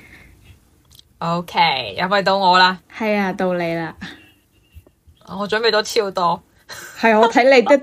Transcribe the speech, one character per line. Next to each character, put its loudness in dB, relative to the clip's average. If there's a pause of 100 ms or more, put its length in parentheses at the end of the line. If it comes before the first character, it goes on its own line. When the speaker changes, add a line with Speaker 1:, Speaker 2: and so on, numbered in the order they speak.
(1200)
Speaker 1:
OK， -4
有 -4
咪 -2
到 0
我 4
啦？ 2 (160)
Speaker 2:
係 -4
啊， -4
到 -4
你 -6
啦。 -10 (1300)
Speaker 1:
我 -10
準 -2
備 0
咗 0
超 -4
多。 -2 (580)
Speaker 2:
係 2
啊， 4
我 6
睇 2
你 6
的 4